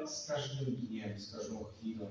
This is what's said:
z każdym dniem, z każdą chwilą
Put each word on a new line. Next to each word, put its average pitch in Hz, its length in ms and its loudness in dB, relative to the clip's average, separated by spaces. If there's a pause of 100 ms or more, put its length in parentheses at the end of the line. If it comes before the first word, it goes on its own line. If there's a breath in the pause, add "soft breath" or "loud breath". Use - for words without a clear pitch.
z - 200 -2
każdym 131 500 4
dniem, 107 440 0
z - 160 -8
każdą 107 280 -2
chwilą 110 460 -2